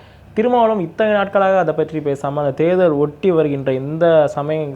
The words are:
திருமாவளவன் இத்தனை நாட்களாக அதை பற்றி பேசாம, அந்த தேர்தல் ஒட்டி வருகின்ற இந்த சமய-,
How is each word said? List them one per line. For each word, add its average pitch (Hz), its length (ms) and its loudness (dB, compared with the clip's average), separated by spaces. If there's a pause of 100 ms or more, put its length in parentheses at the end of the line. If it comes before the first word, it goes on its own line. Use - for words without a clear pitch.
(340)
திருமாவளவன் 220 500 2
இத்தனை 214 280 -2
நாட்களாக 196 460 2
அதை 160 160 0
பற்றி 156 240 -4
பேசாம, 143 360 -4
அந்த 147 160 -2
தேர்தல் 170 400 2
ஒட்டி 147 400 0
வருகின்ற 143 420 0
இந்த 156 540 2
சமய-, 147 500 -6